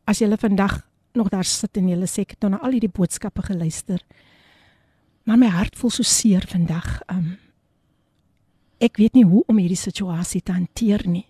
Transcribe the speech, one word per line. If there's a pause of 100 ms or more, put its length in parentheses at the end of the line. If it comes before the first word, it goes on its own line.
as
julle
vandag (260)
nog
daar
sit
en
julle
sê,
"Ek
het
nou
na
al
hierdie
boodskappe
geluister, (1200)
maar
my
hart
voel
so
seer
vandag."
Ehm, (1400)
ek
weet
nie
hoe
om
hierdie
situasie
te
hanteer
nie.